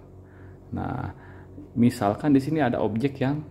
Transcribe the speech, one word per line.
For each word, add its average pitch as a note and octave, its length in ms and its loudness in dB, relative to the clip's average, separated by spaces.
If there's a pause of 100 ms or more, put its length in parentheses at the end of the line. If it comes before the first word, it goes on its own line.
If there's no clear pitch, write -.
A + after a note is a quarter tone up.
(720)
Nah, F#2 380 -6 (640)
misalkan A#2 560 2
di C#3 80 8
sini D3 240 0
ada A#2+ 180 2
objek A2+ 380 0
yang D3 320 0